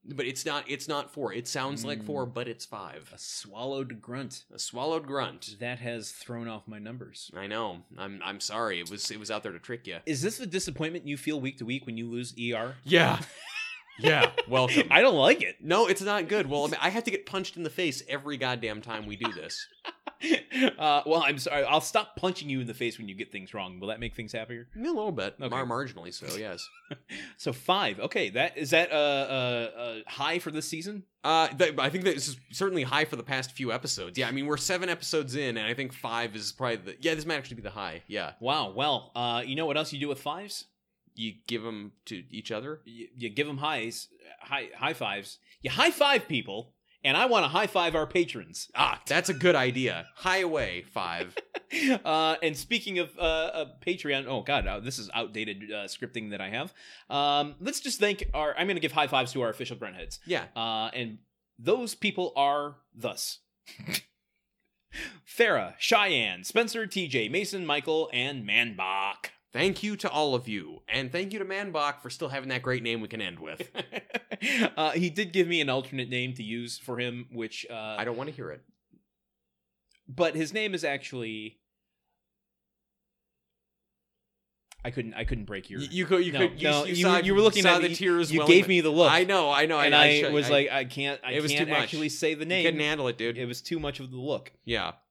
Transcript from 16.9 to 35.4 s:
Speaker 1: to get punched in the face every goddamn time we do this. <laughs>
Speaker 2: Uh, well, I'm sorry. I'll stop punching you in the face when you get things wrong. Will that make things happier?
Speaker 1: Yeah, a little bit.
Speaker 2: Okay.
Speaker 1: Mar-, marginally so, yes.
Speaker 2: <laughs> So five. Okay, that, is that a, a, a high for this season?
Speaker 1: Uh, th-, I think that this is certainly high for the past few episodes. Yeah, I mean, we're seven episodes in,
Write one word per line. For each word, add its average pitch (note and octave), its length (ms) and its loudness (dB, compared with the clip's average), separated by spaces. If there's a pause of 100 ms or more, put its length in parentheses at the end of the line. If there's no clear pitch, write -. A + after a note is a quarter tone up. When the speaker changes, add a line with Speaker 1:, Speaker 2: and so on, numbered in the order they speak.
Speaker 1:
to A#3 80 -2
get G3 160 -4
punched F#3+ 300 -6
in E3+ 80 -6
the D#3 40 -2
face D#3+ 400 -2
every C#3+ 280 -4
goddamn A#2 440 -2
time G#2+ 260 -8
we G#2 100 -8
do G#2 160 -2
this. D#2+ 340 -10 (180)
<laughs> - 120 -10 (840)
Speaker 2:
Uh, D3 280 4
well, D#3+ 160 4
I'm C#3+ 160 2
sorry. C#3 260 0
I'll D3+ 160 6
stop - 360 -2
punching F3+ 340 -2
you C3 100 0
in B2 60 -4
the A2+ 80 -8
face A#2 240 -2
when A2 100 -10
you F#2+ 60 -10
get G2+ 160 -10
things F#2+ 240 -14
wrong. F#2 240 -8
Will F#2+ 100 -8
that A2 120 -6
make A#2 160 -8
things A2 160 -10
happier? A#2 340 -10 (100)
Speaker 1:
Yeah, A#3 100 -6
a F4 60 -2
little G#3+ 200 -2
bit. G2+ 280 -4
Speaker 2:
Okay. C3 80 -6
Speaker 1:
Mar-, B2+ 180 -2
marginally A#2 460 -6
so, D#2 240 -10
yes. G2+ 300 -8 (240)
Speaker 2:
<laughs> - 460 -14
So - 160 -4
five. C3 480 0
Okay, C#3+ 300 -2
that, C3 280 0
is C#3+ 120 -2
that E3 200 6
a, D3+ 60 2
a, C3 800 2
a A#2 340 -8
high D#3+ 300 0
for D#3+ 100 -6
this D#3 180 -4
season? F#3 360 -8 (180)
Speaker 1:
Uh, D#3+ 260 6
th-, D3+ 300 4
I C3+ 120 2
think F3+ 140 -2
that F3+ 120 4
this C3+ 120 -4
is C3 80 -8 (140)
certainly F#3 320 0
high C#3+ 220 2
for D3+ 100 -6
the A#2 80 -8
past C3 300 -4
few B2 200 -4
episodes. G#2 460 -4
Yeah, B2+ 100 0
I A#2 40 -4
mean, C#3 140 -4
we're D3 100 0
seven F3+ 320 -2
episodes D3+ 480 -2
in, C3 200 -2